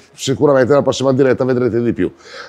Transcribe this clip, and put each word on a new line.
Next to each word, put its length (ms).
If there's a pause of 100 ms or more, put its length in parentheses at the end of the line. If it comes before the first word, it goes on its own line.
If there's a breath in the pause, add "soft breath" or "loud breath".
(140)
sicuramente 560
nella 140
prossima 300
diretta 300
vedrete 380
di 120
più. 180 (380 loud breath)